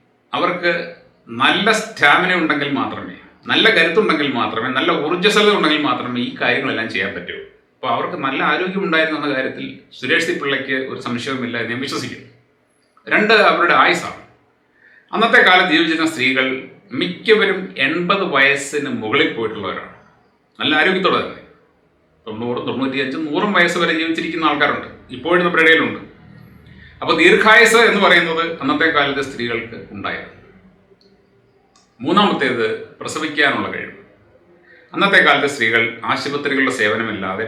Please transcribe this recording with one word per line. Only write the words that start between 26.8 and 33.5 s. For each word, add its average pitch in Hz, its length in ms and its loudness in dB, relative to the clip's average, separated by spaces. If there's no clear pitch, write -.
അപ്പോൾ 156 200 2
ദീർഘായുസ് 220 600 6
എന്ന് 196 160 2
പറയുന്നത് 170 360 2
അന്നത്തെ 151 340 2
കാലത്തെ 139 320 0
സ്ത്രീകൾക്ക് 117 500 -6
ഉണ്ടായിരുന്നു. 95 360 -10
മൂന്നാമത്തേത് 143 640 2
പ്രസവിക്കാനുള്ള 147 760 -2